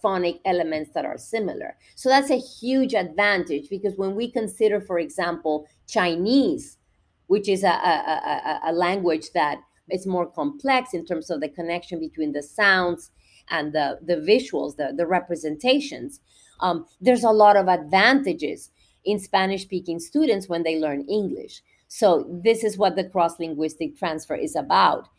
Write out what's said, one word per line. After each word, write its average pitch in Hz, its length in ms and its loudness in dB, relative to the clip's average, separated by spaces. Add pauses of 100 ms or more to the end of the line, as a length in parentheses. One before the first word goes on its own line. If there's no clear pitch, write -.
phonic 180 420 0
elements 160 480 -2
that 143 140 -4
are - 120 -8
similar. - 580 -8 (180)
So - 140 -4
that's 277 220 4
a 254 80 4
huge 254 560 -2
advantage, 180 760 0
because 196 260 -4
when 190 180 -2
we 240 160 -4
consider, 208 500 0
for 185 180 -4
example, 165 680 -4 (220)
Chinese, 190 880 0 (520)
which 208 200 2
is 190 160 2
a, 185 40 6
a, - 20 6
a, 156 1000 0
a, - 20 0
a - 20 0
language 175 600 0
that 147 280 0 (300)
is 185 160 -6
more 180 200 -2
complex 247 680 -2
in 165 140 -6
terms 170 240 -6
of 151 100 -4
the 151 80 -4
connection 170 500 -8
between 156 340 -6
the 143 100 -4
sounds 185 680 0 (400)
and 151 220 -4
the, 143 300 -2
the 175 140 0
visuals, 156 600 0
the, 139 180 -4
the 165 120 0
representations, 165 1120 -2 (400)
um, 170 240 0 (160)
there's 240 240 4
a 226 60 6
lot 208 260 8
of 190 120 4
advantages 185 1040 2 (360)
in 202 120 0
Spanish-speaking 190 800 -2
students 196 520 0
when 170 120 -2
they 160 160 -2
learn 143 300 -4
English. 196 540 -6 (240)
So 180 400 2 (180)
this 226 180 2
is 202 140 -2
what 190 180 2
the 180 100 -2
cross-linguistic 165 920 -4
transfer 160 380 -6
is - 200 -6
about. 160 540 2 (100)